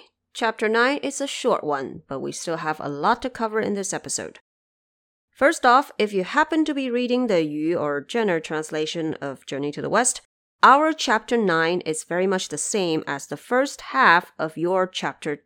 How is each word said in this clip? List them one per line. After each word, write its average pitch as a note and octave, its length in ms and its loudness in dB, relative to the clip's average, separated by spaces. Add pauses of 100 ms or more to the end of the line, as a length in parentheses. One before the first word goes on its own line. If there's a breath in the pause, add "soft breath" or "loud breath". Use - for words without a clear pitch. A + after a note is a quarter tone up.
(340)
chapter A3 340 -2
nine A#3+ 360 2
is C4+ 160 -4
a C#4 80 -4
short - 340 0
one, C#3+ 460 -4
but C3+ 100 -8
we C#3 140 -8
still E3 240 -6
have D#3 240 -6
a - 80 -6
lot E3 340 0
to B3+ 80 -4
cover A3 300 -4
in G#3 140 -2
this G3 180 -6
episode. - 480 -8 (920)
First D#4 340 2
off, B3+ 340 6
if G#3 140 0
you F#3+ 120 0
happen D#4 400 2
to D4+ 100 -2
be C4+ 160 -4
reading B3 380 0
the F3 160 4
Yu D3+ 340 0
or D3 220 -2
Jenner D#3+ 400 0
translation D#3 800 -4
of C#3 260 -10
Journey C#3+ 240 -6
to D3 120 -8
the C#3+ 60 -4
West, A#3 320 0 (440)
our D4 280 8
chapter A#3+ 440 0
nine F3 460 2
is D#3 200 -4
very F3+ 240 -2
much F#3 220 -2
the D3 100 -10
same E3+ 480 -2
as C#3 220 -8
the C#3+ 80 -8
first C4 460 -2
half F#3 540 2
of D#3 220 -6
your F#3 300 0
chapter D3+ 580 -6